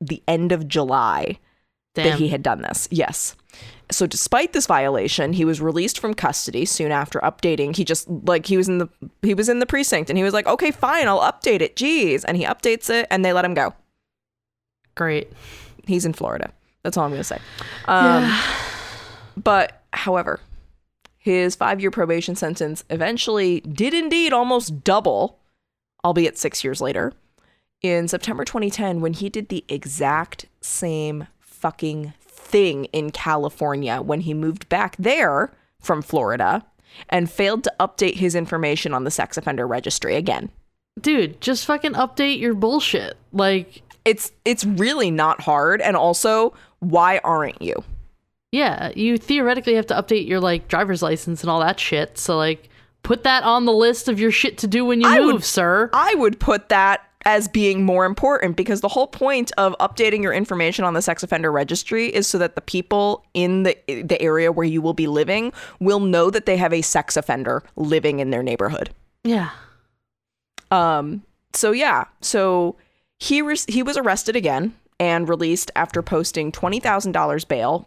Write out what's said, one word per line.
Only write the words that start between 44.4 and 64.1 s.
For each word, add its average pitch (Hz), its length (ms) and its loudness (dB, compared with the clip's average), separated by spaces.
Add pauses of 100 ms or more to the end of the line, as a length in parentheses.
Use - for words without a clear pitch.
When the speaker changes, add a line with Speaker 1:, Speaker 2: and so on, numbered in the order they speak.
Speaker 1:
it's 233 180 0
really 208 460 2
not 156 320 2
hard. 156 400 4
And 202 120 2
also, 220 600 2 (240)
why 175 440 4
aren't 156 380 -2
you? - 240 -6 (680)
Speaker 2:
Yeah, 254 440 -2
you 226 220 2
theoretically 247 560 0
have 220 140 2
to - 60 0
update 202 320 0
your, 185 140 0
like, 175 280 0
driver's 180 340 0
license 160 400 -4
and 170 80 -2
all 165 100 2
that 170 180 0
shit. - 380 -2
So, 165 220 -2
like, 156 320 -2 (320)
put 233 220 0
that 262 200 2
on 240 220 4
the 233 60 4
list 233 360 4
of 214 100 0
your 220 140 4
shit - 260 0
to - 80 -2
do 233 200 2
when 240 160 4
you - 60 6
Speaker 1:
I 302 100 8
Speaker 2:
move, 285 160 6
Speaker 1:
would, 190 100 -2
Speaker 2:
sir. 196 480 2
Speaker 1:
I 339 220 4
would 262 260 2
put - 300 0
that 196 340 4 (220)
as 214 220 4
being 196 360 2
more 185 220 4
important, 196 500 0
because 196 240 0
the 202 80 0
whole - 200 0
point 262 500 -2
of 190 220 2
updating 208 420 2
your 185 100 0
information 180 520 0
on 175 100 0
the 165 80 0
sex 165 200 -2
offender 165 300 0
registry 175 540 -2
is 202 200 0
so 196 120 0
that 170 160 0
the - 80 -6
people 202 720 -2
in 185 300 2
the, 185 120 2 (100)
the 143 360 -2